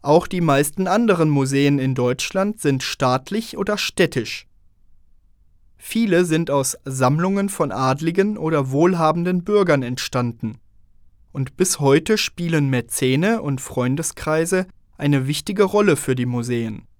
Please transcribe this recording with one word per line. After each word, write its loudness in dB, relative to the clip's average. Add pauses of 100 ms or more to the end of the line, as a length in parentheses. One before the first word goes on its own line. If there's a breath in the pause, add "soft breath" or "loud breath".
Auch 4
die -4
meisten 0
anderen 2
Museen 2
in -2
Deutschland -2
sind 0
staatlich -4
oder -2
städtisch. -2 (1300)
Viele 2
sind 0
aus -2
Sammlungen 0
von -2
adligen 0
oder -2
wohlhabenden 2
Bürgern 2
entstanden. -4 (760)
Und -6
bis 0
heute 4
spielen -2
Mäzene 0
und -4
Freundeskreise -2 (320)
eine 0
wichtige 0
Rolle 4
für -2
die -2
Museen. -4 (120)